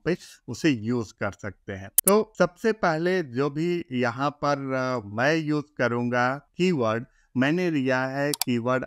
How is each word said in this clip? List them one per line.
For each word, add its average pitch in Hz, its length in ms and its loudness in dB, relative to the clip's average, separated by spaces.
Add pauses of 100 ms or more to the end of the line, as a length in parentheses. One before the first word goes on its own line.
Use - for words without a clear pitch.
पे 170 120 0 (320)
उसे 139 220 2
यूज़ 117 500 -2
कर 101 120 -2
सकते - 400 -12
हैं। 98 180 -10 (160)
तो 208 320 4
सबसे 190 340 0
पहले 180 500 0
जो 139 280 -2
भी 170 420 -2
यहाँ 127 380 0
पर, 139 420 -2
अ, 127 340 -4
मैं 123 300 0
यूज़ 151 280 -2 (140)
करूँगा 123 600 0 (180)
कीवर्ड, 127 480 2 (320)
मैंने 165 340 2
लिया 131 340 2
है 139 280 -2
कीवर्ड 123 540 -2